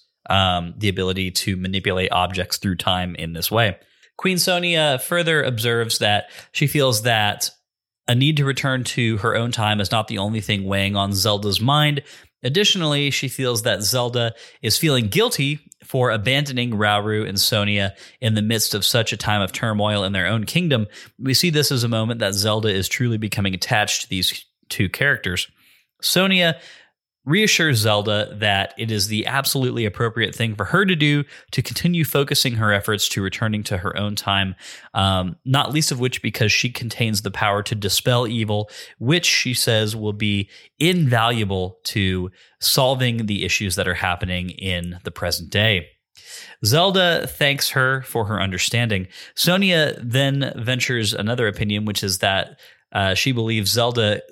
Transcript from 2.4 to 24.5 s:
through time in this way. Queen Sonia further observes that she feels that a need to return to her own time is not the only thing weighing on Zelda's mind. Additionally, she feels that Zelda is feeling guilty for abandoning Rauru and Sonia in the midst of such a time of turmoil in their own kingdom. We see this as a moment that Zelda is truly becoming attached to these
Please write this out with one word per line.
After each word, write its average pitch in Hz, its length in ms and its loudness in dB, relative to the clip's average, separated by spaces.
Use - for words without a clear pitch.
through 92 180 -2
time 90 400 -2
in 82 160 -8
this 82 180 -6
way. 110 280 2
Queen 185 200 0
Sonia 170 600 2
further 165 440 0
observes 117 560 0
that 104 300 2
she - 140 2
feels 131 360 2
that 110 480 0
a 120 60 2
need 143 220 4
to 143 80 2
return 135 400 0
to 113 340 0
her 104 160 0
own 117 160 0
time 107 300 0
is 98 100 -2
not 110 180 0
the 110 100 -6
only 104 240 -2
thing 101 220 -2
weighing 98 320 0
on 98 180 0
Zelda's 101 480 0
mind. 147 400 2
Additionally, 147 680 2
she 135 160 -2
feels 123 360 -2
that 104 200 0
Zelda 120 520 0
is 110 140 0
feeling 131 320 2
guilty 151 520 0
for 123 280 0
abandoning 123 600 -2
Rauru 104 560 0
and 101 120 -4
Sonia 101 540 2
in 113 140 2
the 107 80 2
midst 110 320 0
of 101 100 -2
such 113 280 2
a 107 40 -4
time 104 240 0
of 95 120 -2
turmoil 104 520 0
in 98 80 -2
their 92 140 0
own 107 180 0
kingdom. 143 420 2
We 135 160 -2
see 180 160 2
this 147 220 2
as 120 120 0
a 120 40 0
moment 113 320 -2
that 101 140 0
Zelda 107 340 0
is 95 200 0
truly 117 300 0
becoming 98 360 -2
attached 104 480 0
to - 60 -12
these - 360 -2